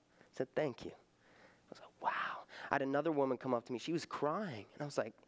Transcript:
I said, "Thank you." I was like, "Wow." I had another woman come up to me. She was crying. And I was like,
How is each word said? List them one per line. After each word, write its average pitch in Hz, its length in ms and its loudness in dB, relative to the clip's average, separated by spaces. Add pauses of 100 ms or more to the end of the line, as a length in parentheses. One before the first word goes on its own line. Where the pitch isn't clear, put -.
(200)
I - 40 -20 (100)
said, 131 220 0
"Thank 139 300 0
you." - 60 -8
I - 800 -20
was - 100 -16
like, - 220 -20
"Wow." - 440 0 (260)
I - 40 6
had 139 60 4
another 139 300 2
woman 135 260 4
come 131 160 0
up 117 120 2
to 131 80 -6
me. 117 60 -2
She 160 140 -2
was 160 120 0
crying. 147 680 -2
And - 80 -8
I 147 40 -2
was 143 120 -6
like, 113 160 0 (140)